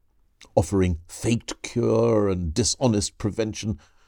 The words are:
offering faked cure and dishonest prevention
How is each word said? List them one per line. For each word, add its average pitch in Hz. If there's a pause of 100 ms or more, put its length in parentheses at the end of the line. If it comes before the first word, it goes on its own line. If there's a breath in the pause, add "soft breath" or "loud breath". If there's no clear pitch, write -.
(560)
offering 90
faked -
cure 113
and 90
dishonest 117
prevention 107 (300 soft breath)